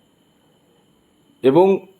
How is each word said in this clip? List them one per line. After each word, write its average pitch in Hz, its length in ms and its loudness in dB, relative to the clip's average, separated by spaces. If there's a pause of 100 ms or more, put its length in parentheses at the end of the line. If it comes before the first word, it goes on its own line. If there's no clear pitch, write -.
(1400)
এবং 151 240 2 (320)